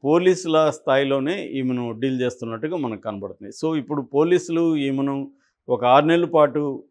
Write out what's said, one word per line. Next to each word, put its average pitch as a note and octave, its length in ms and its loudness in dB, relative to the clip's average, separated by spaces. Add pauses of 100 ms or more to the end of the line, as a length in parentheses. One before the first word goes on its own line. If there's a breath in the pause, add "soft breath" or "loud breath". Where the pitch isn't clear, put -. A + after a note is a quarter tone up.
పోలీసుల E3 640 2
స్థాయిలోనే C#3 760 0
ఈమెను B2 440 -4
డీల్ B2+ 300 -4
చేస్తున్నట్టుగా B2 560 -6
మనకు A#2 240 -6
కనబడుతుంది. G2+ 640 -10
So D#3+ 100 -2
ఇప్పుడు C#3+ 260 -4
పోలీసులు E3 720 0
ఈమెను C#3 540 -2 (380 soft breath)
ఒక A#2+ 160 0
ఆరు C3+ 200 8
నెలల E3+ 200 2
పాటు, D3 680 0